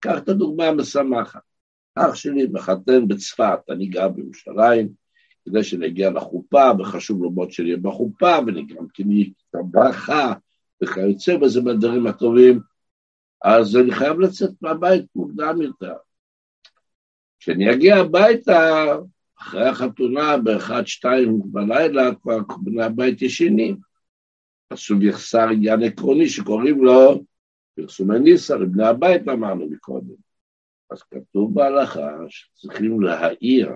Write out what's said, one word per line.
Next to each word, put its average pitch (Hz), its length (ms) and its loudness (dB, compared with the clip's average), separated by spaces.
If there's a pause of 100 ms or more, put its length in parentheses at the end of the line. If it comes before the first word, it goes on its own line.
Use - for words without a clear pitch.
קח - 180 -2
את - 100 -10
הדוגמה 165 380 -2
המשמחת. 135 720 -2 (540)
אח - 200 0
שלי 139 380 -4
מחתן 98 560 0
בצפת, 101 500 -4 (120)
אני 90 160 -8
גר 92 220 -4
בירושלים, 110 800 0 (560)
כדי 101 200 -2
שנגיע 87 460 -2
לחופה, 127 680 2
וחשוב 95 440 -6
לו 87 80 -4
מאוד 90 200 -6
שנהיה 87 260 -4
בחופה, 113 680 0
ונגרם 82 480 -10
כמי 101 380 0 (180)
את - 40 -20
הברכה, 117 800 -2 (500)
וכיוצא 101 540 -2
בזה 123 260 2
מהדברים 117 440 -2
הטובים, 120 540 6 (840)
אז 110 320 4
אני 123 160 4
חייב 147 280 -2
לצאת 190 300 -2 (120)
מהבית 170 420 0 (100)
מוקדם 156 480 -6
יותר. 92 320 -10 (1400)
כשאני 98 340 0
אגיע 170 240 6
הביתה, 170 880 4 (560)
אחרי 117 280 -4
החתונה, 131 680 -2
באחד, 110 480 -2
שתיים 123 580 0
בלילה, 123 680 0
כבר 113 240 -6 (220)
בני 104 220 -6
הבית 113 400 -2
ישנים. 170 540 0 (960)
אז - 80 -16
שוב 101 240 0
יחסר 113 460 0
עניין 110 340 2
עקרוני 135 460 0
שקוראים 127 560 0
לו 131 380 8 (540)
פרסומי 95 420 -4
ניסה 156 380 4
לבני 95 300 -2
הבית, 123 420 2
אמרנו 101 420 -6
מקודם. 65 440 -14 (760)
אז - 120 -18
כתוב - 520 -4
בהלכה 139 560 0 (180)
שצריכים - 720 -8
להעיר 87 760 0